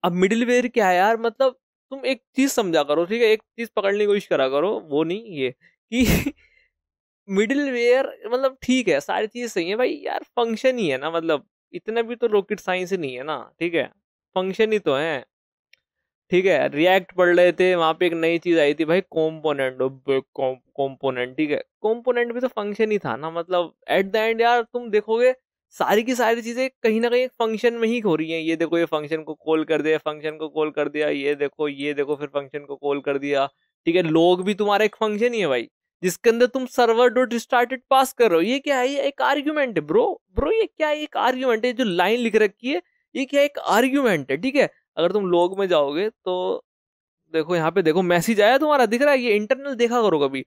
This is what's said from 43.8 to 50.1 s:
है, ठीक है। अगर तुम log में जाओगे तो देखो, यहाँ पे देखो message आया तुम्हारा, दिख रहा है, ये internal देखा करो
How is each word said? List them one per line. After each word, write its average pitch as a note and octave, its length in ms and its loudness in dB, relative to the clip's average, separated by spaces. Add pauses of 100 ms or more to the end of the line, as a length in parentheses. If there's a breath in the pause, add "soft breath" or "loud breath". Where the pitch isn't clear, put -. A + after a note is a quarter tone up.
है, C3+ 80 2
ठीक C4 180 -2
है। A3 140 2 (260 soft breath)
अगर F3 160 0
तुम G3 200 0
log F3+ 260 2
में G3 100 0
जाओगे D#3 420 0
तो F#3 540 -6 (720)
देखो, D#3+ 220 0
यहाँ D#3+ 140 2
पे F#3 120 0
देखो D#3+ 200 2
message F3+ 380 2
आया A#3 180 6
तुम्हारा, D4 280 2
दिख A#3 160 0
रहा D4 100 4
है, C4+ 80 2
ये A#3+ 140 0
internal C4 400 -2
देखा A#3 280 0
करो F3 160 2